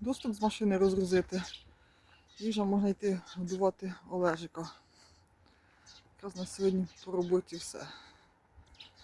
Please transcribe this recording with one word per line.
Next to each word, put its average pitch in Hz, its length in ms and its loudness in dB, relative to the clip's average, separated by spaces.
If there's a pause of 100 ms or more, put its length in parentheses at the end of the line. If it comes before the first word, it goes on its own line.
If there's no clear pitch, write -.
доступ 240 340 -4
з 208 80 -2
машини 208 360 2
розгрузити. 185 640 4 (960)
І 214 120 -2
вже 208 140 0
можна 202 240 2
йти 196 320 0 (160)
годувати 185 580 -2 (160)
Олежика. 165 600 -2 (1500)
Якраз 196 200 -14
на 180 100 -6
сьогодні 190 400 2 (180)
по 185 80 -8
роботі 180 440 0
все. - 300 -10 (1160)